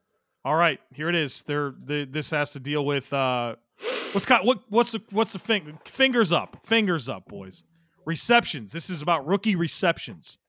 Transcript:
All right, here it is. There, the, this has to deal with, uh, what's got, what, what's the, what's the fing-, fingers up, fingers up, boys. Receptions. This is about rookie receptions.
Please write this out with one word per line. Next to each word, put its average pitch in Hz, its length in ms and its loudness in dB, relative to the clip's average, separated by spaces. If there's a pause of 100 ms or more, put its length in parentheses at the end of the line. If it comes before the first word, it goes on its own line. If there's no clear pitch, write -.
(460)
All 143 100 2
right, 165 240 4 (140)
here 151 160 -4
it 175 60 0
is. 151 260 -2
There, 147 360 -4
the, 143 280 -4
this 139 240 -6
has 147 220 -2
to 135 100 -12
deal 143 240 -2
with, 139 260 -2
uh, 127 440 0 (580)
what's 190 120 0
got, 208 200 4
what, 247 140 4 (100)
what's 214 220 2
the, 214 100 -6 (100)
what's 214 220 0
the 190 60 -8
fing-, 160 460 -2
fingers 240 460 4
up, 120 340 -2
fingers 180 440 2
up, 104 180 -10
boys. 98 380 -14 (400)
Receptions. 156 680 2
This 165 180 -10
is 160 120 -6
about 151 260 0
rookie 196 300 2
receptions. - 800 -2 (120)